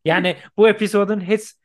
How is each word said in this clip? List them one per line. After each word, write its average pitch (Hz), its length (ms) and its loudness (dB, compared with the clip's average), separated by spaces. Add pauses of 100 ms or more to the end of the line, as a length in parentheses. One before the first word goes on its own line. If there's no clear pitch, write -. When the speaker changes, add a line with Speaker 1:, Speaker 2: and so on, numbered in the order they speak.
Speaker 1:
<laughs> 160 120 -2
Speaker 2:
Yəni, 180 240 0 (200)
bu 214 120 6
epizodun 202 560 -2
heç 214 280 -4 (120)